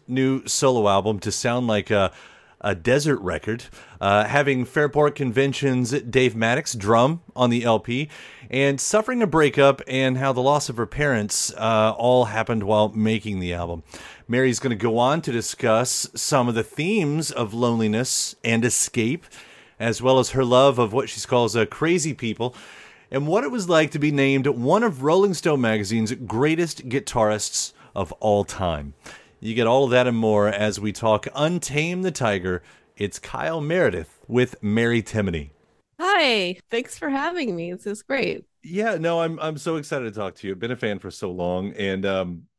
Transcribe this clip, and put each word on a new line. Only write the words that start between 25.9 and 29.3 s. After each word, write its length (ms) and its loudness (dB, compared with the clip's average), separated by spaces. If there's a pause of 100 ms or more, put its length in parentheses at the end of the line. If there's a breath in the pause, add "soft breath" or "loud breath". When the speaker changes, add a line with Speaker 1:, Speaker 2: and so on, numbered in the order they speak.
Speaker 1:
greatest 760 -2
guitarists 840 -2 (220 soft breath)
of 200 -4
all 280 2
time. 520 -4 (460 loud breath)